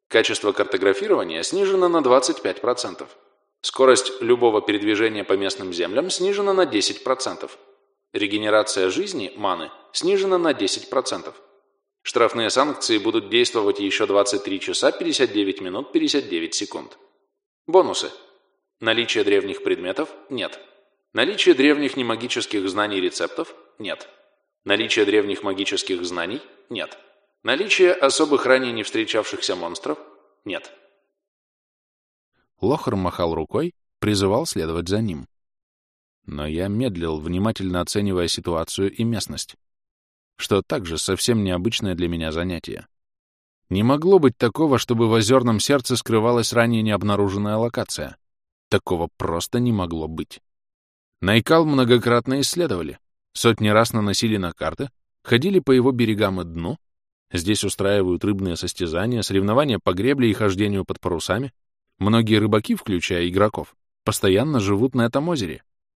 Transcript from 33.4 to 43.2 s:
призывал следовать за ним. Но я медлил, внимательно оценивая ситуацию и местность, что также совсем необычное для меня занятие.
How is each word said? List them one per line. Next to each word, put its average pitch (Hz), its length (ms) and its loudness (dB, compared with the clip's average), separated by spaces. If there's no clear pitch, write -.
призывал 104 480 0
следовать 82 420 -4
за 101 100 0
ним. 85 280 -6
Но 71 200 -8
я 82 220 -4
медлил, 92 520 -2
внимательно 90 640 -2
оценивая 92 460 -2
ситуацию 85 640 -4
и 113 100 -4
местность, 110 520 -6
что 98 240 0
также 87 380 -6
совсем 104 440 0
необычное 92 520 -2
для 87 120 -2
меня 82 240 -4
занятие. 85 560 -8